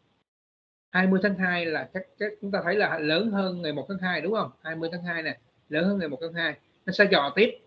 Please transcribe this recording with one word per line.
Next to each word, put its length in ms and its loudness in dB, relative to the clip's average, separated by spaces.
Hai 160 4
mươi 160 6
tháng 120 2
hai 300 0
là 280 -4
chắc, 100 -6
chắc 120 -2
chúng 100 -6
ta 120 0
thấy 120 0
là 240 2
lớn 320 2
hơn 300 0
ngày 120 -4
một 160 -6
tháng 80 -6
hai 240 -2
đúng 120 -2
không? 180 -2
Hai 120 -8
mươi 160 -4
tháng 120 -8
hai 200 -4
nè, 160 -6
lớn 160 2
hơn 140 2
ngày 100 -2
một 120 -8
tháng 120 -8
hai. 240 -2
Nó 80 -4
sẽ 180 6
dò 240 2
tiếp. 320 4